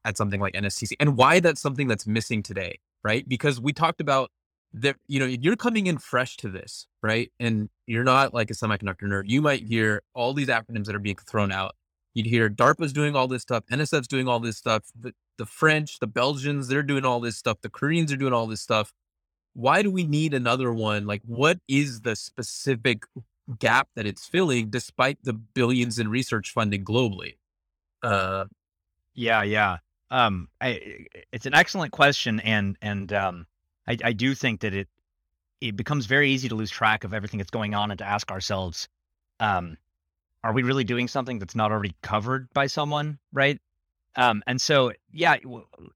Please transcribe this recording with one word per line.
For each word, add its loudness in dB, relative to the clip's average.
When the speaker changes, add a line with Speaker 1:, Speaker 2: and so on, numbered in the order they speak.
Speaker 1:
at -4
something 0
like -2
N -2
S -4
T -6
C -10
and 4
why 8
that's 4
something -2
that's -2
missing -2
today, -8
right? -2
Because 0
we 0
talked 0
about 0
that, 0
you -2
know, 2
if -4
you're 4
coming 0
in 0
fresh -2
to -10
this, -14
right? 0
And 0
you're -2
not, 6
like, 0
a -8
semiconductor -2
nerd, -2
you 2
might 2
hear 2
all 0
these -2
acronyms -2
that -4
are -6
being -4
thrown -2
out. -4
You'd -2
hear 4
darpa's 4
doing 0
all 2
this -6
stuff, -2
N 0
S -2
F's 0
doing 0
all 2
this -6
stuff, 0
the, -12
the -8
French, 2
the -2
Belgians, 0
they're 2
doing 0
all 2
this -4
stuff, -2
the -10
Koreans 0
are 0
doing 0
all 2
this -6
stuff. 0
Why 2
do 0
we 0
need 2
another 0
one? -2
Like, -4
what 2
is 0
the -2
specific -2
gap 2
that -2
it's -6
filling 2
despite -2
the -2
billions 0
in 0
research -2
funding 0
globally? -2
Uh, 0
Speaker 2:
Yeah, 2
yeah. 2
Um, 2
I, -6
it's -8
an 2
excellent 2
question, 2
and, 0
and, -4
um, -2
I, -2
I 2
do 0
think -2
that -4
it, -6
it -6
becomes -2
very 4
easy 0
to -4
lose -4
track 0
of -8
everything -6
that's -6
going -4
on 0
and -6
to -10
ask -2
ourselves, -6
um, -2
are 0
we 2
really 0
doing -2
something -6
that's -10
not 2
already -2
covered -2
by 0
someone, -4
right? 2
Um, 4
and -2
so, 4
yeah, 2
w-, -16